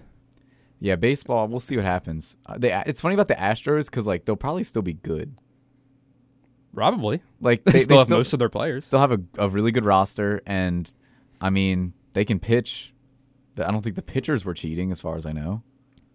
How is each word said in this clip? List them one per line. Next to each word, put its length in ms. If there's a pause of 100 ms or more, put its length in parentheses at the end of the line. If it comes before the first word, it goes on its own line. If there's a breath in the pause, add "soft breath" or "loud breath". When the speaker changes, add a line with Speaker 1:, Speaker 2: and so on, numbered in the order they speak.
(800 soft breath)
Speaker 1:
Yeah, 160
baseball, 520
we'll 120
see 160
what 100
happens. 500 (120)
Uh, 100
they, 160 (140)
it's 140
funny 120
about 140
the 80
Astros 560
'cause, 160
like, 180
they'll 100
probably 280
still 180
be 120
good. 420 (1400)
Speaker 2:
Probably. 480 (200)
Speaker 1:
Like, 220
Speaker 2:
<laughs> 20
They 80
Speaker 1:
they, 60
Speaker 2:
still 100
Speaker 1:
they 100
Speaker 2:
have 60
Speaker 1:
still 120
Speaker 2:
most 160
of 60
their 100
players. 360
Speaker 1:
still 140
have 120
a, 100 (160)
a 120
really 220
good 140
roster, 600
and, 460 (500 soft breath)
I 80
mean, 440 (200)
they 120
can 140
pitch. 540 (640)
The, 120
I 40
don't 120
think 120
the 60
pitchers 440
were 80
cheating, 380
as 100
far 140
as 100
I 60
know. 320 (520)